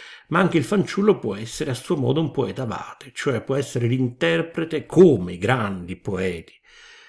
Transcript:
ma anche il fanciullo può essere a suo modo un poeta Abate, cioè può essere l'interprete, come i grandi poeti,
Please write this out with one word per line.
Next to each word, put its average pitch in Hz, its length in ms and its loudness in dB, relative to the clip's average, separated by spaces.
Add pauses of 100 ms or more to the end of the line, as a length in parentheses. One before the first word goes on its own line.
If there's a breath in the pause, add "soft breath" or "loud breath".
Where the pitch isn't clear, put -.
(280 loud breath)
ma 165 120 0
anche 170 180 2
il 135 60 0
fanciullo 202 540 2
può 104 160 -4
essere 110 360 -8
a - 40 -2
suo 170 220 -4
modo 135 240 0
un 156 100 -2
poeta 117 340 -4
Abate, - 500 -10
cioè 120 260 -2
può 135 140 -4
essere 131 320 -2
l'interprete, 160 1000 -2
come 123 480 6
i 87 60 -12
grandi 98 580 -2
poeti, 90 560 -4 (560 loud breath)